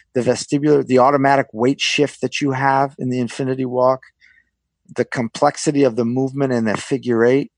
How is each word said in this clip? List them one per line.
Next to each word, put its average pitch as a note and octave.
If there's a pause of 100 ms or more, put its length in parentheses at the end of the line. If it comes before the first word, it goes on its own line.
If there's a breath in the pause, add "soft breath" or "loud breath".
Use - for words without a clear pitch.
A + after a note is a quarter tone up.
(140 loud breath)
the B2+
vestibular, C#3
the B2+
automatic C#3
weight B2+
shift -
that -
you C#3+
have C3+
in B2+
the B2+
infinity C3
walk, B2+ (920 soft breath)
the A#2+
complexity C#3+
of A#2+
the A#2
movement C3
and A2+
the G2+
figure A#2+
eight, C3